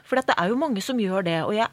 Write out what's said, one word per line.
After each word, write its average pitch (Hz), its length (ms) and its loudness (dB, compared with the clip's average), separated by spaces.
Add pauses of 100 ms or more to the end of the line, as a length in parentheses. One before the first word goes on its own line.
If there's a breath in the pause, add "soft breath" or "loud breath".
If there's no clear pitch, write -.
For - 140 -2
det 262 180 2
er 170 140 0
jo 233 80 0
mange 269 240 0
som 262 160 -4
gjør 190 260 0
det, 165 220 0
og - 80 -2
jeg 220 200 0